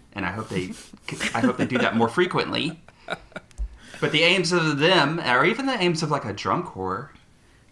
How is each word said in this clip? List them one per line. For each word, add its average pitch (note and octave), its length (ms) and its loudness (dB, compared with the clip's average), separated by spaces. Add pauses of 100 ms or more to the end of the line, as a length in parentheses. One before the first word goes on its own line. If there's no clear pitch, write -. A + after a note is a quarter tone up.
(140)
and G2 100 -6
I F2 60 -4
hope A2 180 -8
they, F#2 220 -4 (640)
I A#2 60 0
hope A#3+ 160 2
they - 100 0
do B2 120 -2
that A2+ 180 2
more A2+ 120 4
frequently. C#3 720 0 (1200)
But D3+ 120 0
the D3+ 100 4
aims F3 300 4
of D#3 260 2
them, E3 420 4
or B2+ 240 2
even A3+ 220 0
the B3+ 140 -2
aims F3 220 2
of, D3 80 -4
like, C#3+ 140 -2
a G#2 80 -6
drum G2+ 320 -2
corps, F#2+ 480 -6 (600)